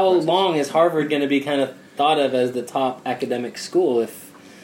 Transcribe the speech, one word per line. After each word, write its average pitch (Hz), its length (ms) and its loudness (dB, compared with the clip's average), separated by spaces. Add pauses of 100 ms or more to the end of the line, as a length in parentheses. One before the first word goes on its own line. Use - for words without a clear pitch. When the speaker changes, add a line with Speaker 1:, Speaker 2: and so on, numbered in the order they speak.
Speaker 1:
consequences. 175 220 4
Speaker 2:
long 180 280 2
is 143 140 -2
Harvard 160 400 2
gonna 143 180 0
be 139 140 2
kind 143 200 -2
of 131 140 -2 (220)
thought 151 220 2
of 131 140 0
as 127 200 0
the 123 80 -4
top 131 440 -4
academic 120 520 -6
school 156 440 0
if, - 300 -8 (320)